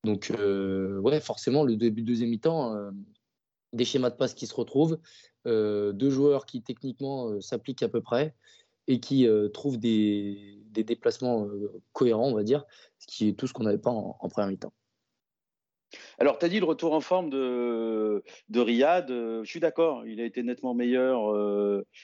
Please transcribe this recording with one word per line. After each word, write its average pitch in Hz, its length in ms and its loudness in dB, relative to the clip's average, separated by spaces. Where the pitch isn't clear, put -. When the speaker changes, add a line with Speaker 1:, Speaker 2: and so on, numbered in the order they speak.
Speaker 1:
Donc, 104 260 -2
euh, 98 680 -2
ouais, 135 220 2
forcément, 135 420 0
le 120 140 2
début 113 260 0
de 110 40 -4
deuxième 117 240 0
mi-temps, 127 440 -2
euh, 101 160 -8
des 120 120 2
schémas 123 260 2
de 120 60 -14
passe 131 180 0
qui - 120 -10
se - 80 -12
retrouvent, 160 440 2
euh, 104 460 2
deux 120 180 2
joueurs 139 360 4
qui 117 160 -10
techniquement, 131 680 -8
euh, 104 120 -4
s'appliquent - 420 -6
à 117 60 0
peu 117 120 0
près 135 340 -2
et 127 120 2
qui, 127 280 4
euh, 104 200 4
trouvent 127 300 -4
des, 104 920 0
des 110 120 -4
déplacements, 117 600 -2
euh, 104 360 -8
cohérents, 120 360 2
on 127 60 0
va 107 80 0
dire, 117 220 0
ce - 80 -20
qui - 220 -2
est 101 60 0
tout 127 120 -6
ce - 60 -6
qu'on 113 120 -6
n'avait 104 140 2
pas 123 120 -2
en, 104 280 -6
en 92 100 -8
première 101 200 -2
mi-temps. - 240 -8
Speaker 2:
Alors, 139 160 4
t'as 170 120 0
dit 190 100 0
le 180 80 2
retour 156 280 0
en 156 60 2
forme 180 300 0
de, 117 960 0
de 110 120 0
Riyad. 131 500 2
Euh, 113 340 -4
je 104 60 -14
suis 165 100 -8
d'accord, 156 440 0
il 113 160 -10
a 117 40 -2
été 120 180 -6
nettement 123 320 -4
meilleur, 123 580 2
euh, 101 540 0